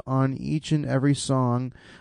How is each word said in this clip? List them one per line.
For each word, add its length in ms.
on 300
each 340
and 140
every 300
song 580